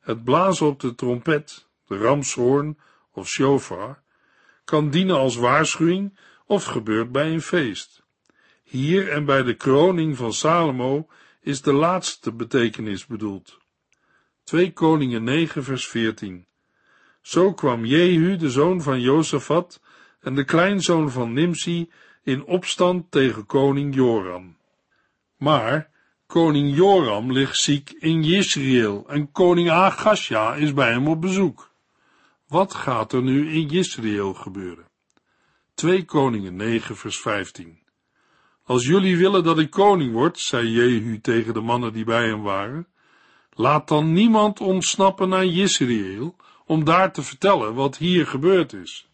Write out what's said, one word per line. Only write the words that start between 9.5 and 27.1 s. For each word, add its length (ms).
kroning 600
van 160
Salomo 760
is 220
de 100
laatste 600
betekenis 760
bedoeld. 520
Twee 280
Koningen 520
negen, 400
vers 240
veertien. 580
Zo 320
kwam 320
Jehu, 520
de 140
zoon 320
van 180
Jozafat, 800
en 140
de 100
kleinzoon 680
van 220
Nimsi 580
in 220
opstand 680
tegen 360
koning 480
Joram. 640
Maar 540
koning 500
Joram 560